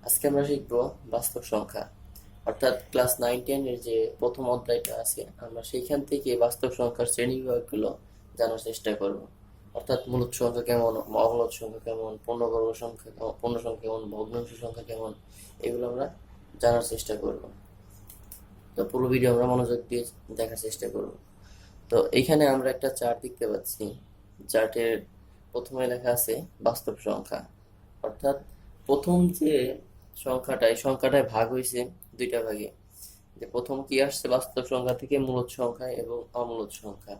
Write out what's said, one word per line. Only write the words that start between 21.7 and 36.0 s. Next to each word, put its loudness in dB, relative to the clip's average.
তো 4
এইখানে 6
আমরা 2
একটা 0
চার্ট 0
দেখতে -6
পাচ্ছি, -6
চার্টের 2
প্রথমে -4
লেখা 0
আছে 0
বাস্তব 0
সংখ্যা, -4
অর্থাৎ 0
প্রথম 4
যে 4
সংখ্যাটা, 2
এই 0
সংখ্যাটায় 4
ভাগ 4
হয়েছে -2
দুইটা 0
ভাগে, -4
যে -10
প্রথম -2
কি 0
আসছে -4
বাস্তব 0
সংখ্যা 2
থেকে 0
মূলদ 0
সংখ্যা -4